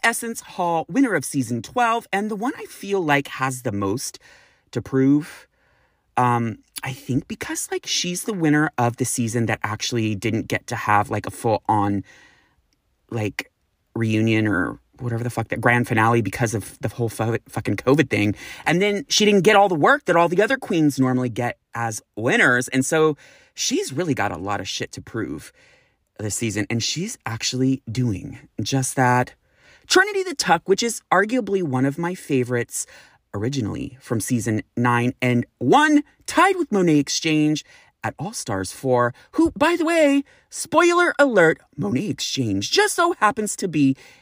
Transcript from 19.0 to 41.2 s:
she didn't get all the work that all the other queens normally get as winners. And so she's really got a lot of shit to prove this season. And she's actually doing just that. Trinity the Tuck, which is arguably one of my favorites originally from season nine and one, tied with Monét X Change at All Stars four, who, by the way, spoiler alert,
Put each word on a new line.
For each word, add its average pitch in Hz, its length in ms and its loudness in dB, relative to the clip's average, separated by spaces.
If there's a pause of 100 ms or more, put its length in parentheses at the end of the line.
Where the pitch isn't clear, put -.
she - 160 2
didn't 202 180 6
get 208 120 6
all 202 140 8
the 185 60 2
work 208 320 4
that 170 100 4
all 170 120 6
the 180 140 2
other 262 140 2
queens 151 420 0
normally 127 300 0
get 120 300 -6 (160)
as 113 280 -6 (140)
winners. 131 520 2
And 131 160 0
so 156 320 2 (380)
she's 339 380 -4
really 151 220 -2
got 101 180 -2
a 82 60 -8
lot 98 220 -4
of 95 80 -10
shit - 240 -8
to - 100 -14
prove 80 500 -8 (640)
this 104 160 -6
season. 107 360 -4
And 117 120 -2
she's 190 440 -6
actually 131 560 -2 (100)
doing 104 560 -4 (140)
just 131 340 -2
that. 123 380 2 (520)
Trinity 392 360 2
the 359 120 -6
Tuck, 175 320 0
which 190 160 2
is 233 200 -4 (100)
arguably 196 500 0
one 127 220 0
of 139 140 -2
my 175 160 -4
favorites 123 720 -4 (480)
originally 104 640 -6
from 117 180 -4
season 110 440 -2 (160)
nine 120 420 2
and 123 240 0 (140)
one, 294 460 4 (200)
tied 381 320 4
with 339 140 -4
Monét 175 300 4
X - 200 -4
Change 151 460 0 (360)
at 110 160 -6
All 185 140 -8
Stars 95 400 -6
four, 123 400 0 (200)
who, 330 180 2
by 320 260 2
the 349 80 -2
way, 294 400 4 (240)
spoiler 349 680 2
alert, 202 400 6 (200)